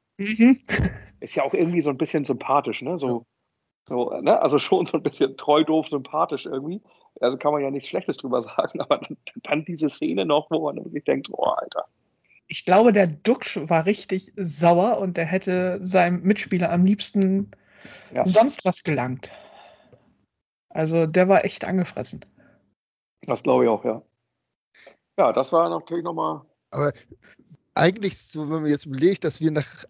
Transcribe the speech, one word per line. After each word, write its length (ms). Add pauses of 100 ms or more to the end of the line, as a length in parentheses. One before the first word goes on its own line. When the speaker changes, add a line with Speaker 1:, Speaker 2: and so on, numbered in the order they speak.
(180)
Speaker 1:
Mhm. 400 (640)
Speaker 2:
Ist 140
ja 100
auch 100
irgendwie 260
so 80
ein 100
bisschen 280
sympathisch, 560
ne? 160
So, 100
Speaker 3:
Ja. 140 (680)
Speaker 2:
so, 320
ne? 220
Also 160
schon 260
so 140
ein 40
bisschen 360
treu, 260
doof, 240
sympathisch 560
irgendwie. 380 (380)
Also 180
kann 140
man 100
ja 80
nichts 180
Schlechtes 300
drüber 240
<laughs> 0
sagen, 400
aber 160
dann, 180 (280)
dann 200
diese 240
Szene 380
noch, 240
wo 160
man 180
wirklich 200
denkt, 260
"Boah, 280
Alter." 280 (640)
Speaker 1:
Ich 140
glaube, 280
der 160
Duxch 560
war 200
richtig 520
sauer 640
und 180
der 80
hätte 580
seinem 380
Mitspieler 500
am 140
liebsten 640 (640)
Speaker 2:
Ja. 100
Speaker 1:
sonst 400
was 200
gelangt. 460 (1400)
Also 360
der 220
war 160
echt 220
angefressen. 580 (1000)
Speaker 2:
Das 160
glaube 220
ich 60
auch, 140
ja. 180 (1160)
Ja, 160
das 180
war 160
natürlich 360
noch 100
mal 320 (240)
Speaker 3:
Aber 220 (840)
eigentlich, 420
so, 320
wenn 140
man 80
jetzt 160
überlegt, 380
dass 180
wir 80
nach 400